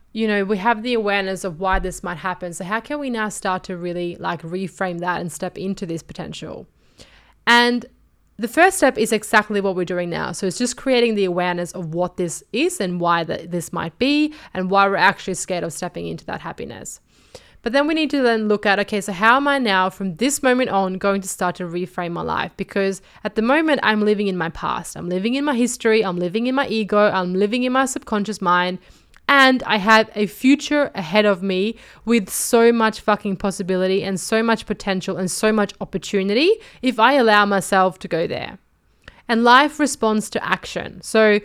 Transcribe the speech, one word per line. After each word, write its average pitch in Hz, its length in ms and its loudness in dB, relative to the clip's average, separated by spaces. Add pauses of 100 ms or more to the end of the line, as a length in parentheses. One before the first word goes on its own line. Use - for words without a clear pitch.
(120)
you 220 140 -2
know, 208 180 0
we 196 140 -2
have 220 240 0
the 247 120 -2
awareness 202 500 -2
of 170 160 -6
why 190 180 0
this 180 240 -6
might 175 160 -6
happen. 180 340 -6
So 175 120 -10
how 208 160 -4
can 294 180 -8
we 277 120 -6
now 220 180 -4
start 190 360 -4
to 185 120 -8
really, 175 400 -6
like, 175 260 -6
reframe 180 560 -6
that 170 220 -4
and 175 100 -6
step - 260 -8
into 190 300 -6
this 165 160 -6
potential? - 640 -14 (800)
And 240 400 6 (520)
the 226 100 -4
first 349 300 4
step 262 200 2
is 226 140 0
exactly 214 480 0
what 190 160 -2
we're 185 80 -2
doing 175 260 -4
now. 160 220 -6
So 190 160 -4
it's 175 100 -6
just 247 180 -2
creating 240 380 2
the 202 120 2
awareness 175 460 -2
of 165 220 -8
what 175 220 -2
this 175 260 -6 (100)
is 330 280 -2
and 180 200 -2
why 170 240 2
that 165 280 -8
this 175 200 -6
might 165 260 -6
be 294 360 2 (180)
and 185 160 -4
why 196 200 4
we're 196 80 0
actually 185 380 2
scared 175 300 -4
of 170 80 -6
stepping 170 360 -8
into 160 160 -10
that - 160 -8
happiness. - 600 -12 (640)
But 233 120 -4
then 285 120 2
we 320 60 0
need 311 200 0
to 285 100 0
then 226 260 2
look 208 160 0
at, 196 140 2
okay, 202 240 -2
so 202 100 -8
how 220 240 4
am 285 100 2
I 277 120 2
now 190 320 2
from 185 260 -6
this 277 260 0
moment 254 280 2
on 190 240 0
going 196 260 0
to 190 80 -10
start 180 280 -4
to 185 80 -8
reframe 175 480 -6
my 170 100 -6
life? 160 340 -4
Because 196 460 -4 (200)
at - 120 -6
the 220 80 -2
moment 294 400 2
I'm 214 180 2
living 208 280 2
in 185 100 -4
my 165 100 -2
past. 156 480 -8
I'm 170 140 -8
living 190 240 -2
in 285 100 -2
my 294 100 0
history. 226 480 0
I'm 185 140 -2
living 180 300 -2
in 254 80 -2
my 277 140 0
ego. 214 280 -2
I'm 185 380 2
living 208 300 0
in 254 80 -2
my 269 120 2
subconscious 214 560 -4
mind. 180 380 0 (500)
And 262 360 6
I 214 120 0
have 214 380 4
a 214 100 0
future 285 720 2
ahead 196 320 2
of 190 160 2
me 196 340 -2 (300)
with 220 240 2
so 233 420 4
much 220 280 2
fucking 202 360 -2
possibility 185 640 -2
and 190 160 -4
so 220 240 -2
much 226 220 0
potential 190 540 -4
and 185 120 -2
so 214 220 0
much 208 300 0
opportunity 202 720 0 (280)
if 254 180 -2
I 233 140 6
allow 220 320 6
myself 190 540 2
to - 100 -14
go 160 180 -2
there. - 300 -8 (720)
And 233 160 2
life 269 340 6
responds 220 520 0
to - 120 -4
action. - 600 -6
So 214 420 4